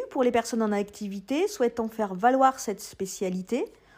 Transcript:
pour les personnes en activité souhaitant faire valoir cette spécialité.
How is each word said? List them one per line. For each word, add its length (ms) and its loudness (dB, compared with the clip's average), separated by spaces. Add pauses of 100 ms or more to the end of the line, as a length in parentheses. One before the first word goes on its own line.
(100)
pour 120 0
les 80 6
personnes 300 0
en 120 2
activité 760 -2
souhaitant 400 -2
faire 260 -4
valoir 440 4
cette 240 -6
spécialité. 840 -4 (340)